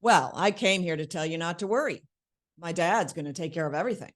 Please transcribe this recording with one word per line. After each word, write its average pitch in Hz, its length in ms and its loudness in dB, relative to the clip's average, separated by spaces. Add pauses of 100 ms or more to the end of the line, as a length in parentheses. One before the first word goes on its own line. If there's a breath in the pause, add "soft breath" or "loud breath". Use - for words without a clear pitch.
Well, 190 340 6
I 185 160 2
came 196 320 2
here 165 140 0
to 156 100 -4
tell 156 200 -4
you 160 120 -4
not 170 220 -4
to 202 60 -4
worry. 226 360 0 (560)
My 170 140 -6
dad's 180 400 2
gonna 147 200 -6
take 160 200 -6
care 165 140 -2
of 143 80 -4
everything. 190 420 -4